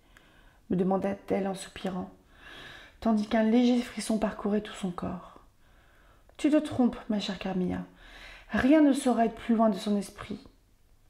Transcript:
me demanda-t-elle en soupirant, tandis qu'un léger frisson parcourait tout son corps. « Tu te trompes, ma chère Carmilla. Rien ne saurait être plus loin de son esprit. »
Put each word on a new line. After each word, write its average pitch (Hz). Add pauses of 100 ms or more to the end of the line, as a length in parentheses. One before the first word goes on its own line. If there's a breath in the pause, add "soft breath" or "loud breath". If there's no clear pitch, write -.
(720 soft breath)
me 190
demanda-t-elle 190
en 190
soupirant, 185 (880 loud breath)
tandis 214
qu'un 220
léger 240
frisson 220
parcourait 208
tout -
son 185
corps. « 180 (960 soft breath)
Tu 294
te 302
trompes, 294 (120)
ma 208
chère 190
Carmilla. 185 (680 loud breath)
Rien 262
ne 285
saurait 233
être 220
plus -
loin 220
de 185
son 208
esprit. » - (720)